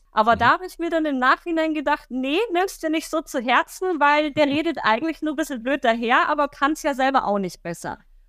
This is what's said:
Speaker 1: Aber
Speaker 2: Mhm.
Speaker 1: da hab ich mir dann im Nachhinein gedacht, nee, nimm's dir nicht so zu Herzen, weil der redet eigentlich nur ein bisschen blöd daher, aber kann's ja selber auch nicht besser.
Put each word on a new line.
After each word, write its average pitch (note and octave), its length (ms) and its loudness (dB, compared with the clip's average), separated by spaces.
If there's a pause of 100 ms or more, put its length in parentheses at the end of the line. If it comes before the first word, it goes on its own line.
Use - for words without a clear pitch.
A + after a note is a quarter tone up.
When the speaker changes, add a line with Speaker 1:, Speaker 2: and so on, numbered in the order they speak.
(120)
Speaker 1:
Aber A3 220 4
Speaker 2:
Mhm. A3 60 2
Speaker 1:
da A#3+ 140 4
hab F4 100 0
ich F4+ 160 -14
mir E4+ 100 -4
dann D#4+ 160 0
im C#4 140 -2
Nachhinein D#4+ 560 0
gedacht, D4 340 -2
nee, C4 300 -2 (120)
nimm's F4+ 280 -2
dir D#4+ 100 -4
nicht D#4 200 -2
so D#4 120 -2
zu - 180 -8
Herzen, C#4+ 600 0
weil D4 320 2
der D4+ 160 2
redet D4 340 -2
eigentlich B3 400 0
nur D4+ 120 -4
ein - 20 -8
bisschen C#4+ 260 -4
blöd C4+ 220 -2
daher, A#3+ 460 2
aber C#4+ 180 0
kann's D4 340 -2
ja C#4+ 140 -2
selber C4+ 300 2
auch G3+ 140 0
nicht F#3 220 -6
besser. E3+ 380 -8 (300)